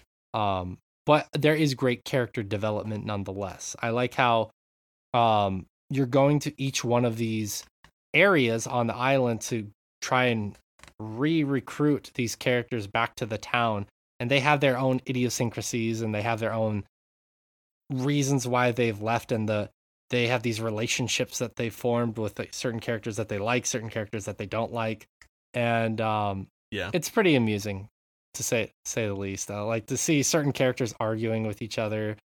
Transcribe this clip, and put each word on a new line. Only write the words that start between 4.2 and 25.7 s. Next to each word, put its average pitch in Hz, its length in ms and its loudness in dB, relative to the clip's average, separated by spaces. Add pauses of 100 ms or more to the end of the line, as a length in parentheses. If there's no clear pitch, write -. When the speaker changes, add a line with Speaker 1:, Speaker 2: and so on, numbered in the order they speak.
Speaker 1:
um, 104 520 4 (260)
you're 135 140 2
going 139 340 4
to 147 220 -4
each 135 220 -2
one 120 220 2
of 113 120 0
these 110 460 -2 (500)
areas 139 540 4
on 123 200 0
the 107 80 -2
island 123 460 2
to 107 280 -6 (320)
try 127 240 2
and 110 300 0 (440)
re-recruit 139 1120 0
these 120 220 -2
characters 120 500 0
back 113 300 0
to 127 100 -4
the 107 140 -6
town, 110 480 0 (320)
and 120 100 -4
they 139 120 4
have 147 180 4
their 131 180 4
own 131 300 2
idiosyncrasies, 117 960 -2
and 110 120 -2
they 104 80 -2
have 113 180 0
their 110 140 -2
own 107 300 0 (1080)
reasons 135 560 2
why 123 240 4
they've 113 300 0
left, 113 300 -2
and 110 180 0
the, 104 200 -2 (400)
they 120 180 2
have 120 160 0
these 110 180 -2
relationships 113 760 -2
that 117 160 -6
they 120 140 -4
formed 120 480 0
with, 107 200 -4
like, - 160 -8
certain 113 260 -4
characters 110 380 -4
that 110 120 -4
they 104 100 -4
like, 120 260 0
certain 117 240 -4
characters 107 360 -6
that 101 120 -8
they 107 80 -6
don't 107 260 -4
like, 113 340 -4 (480)
and, 113 480 0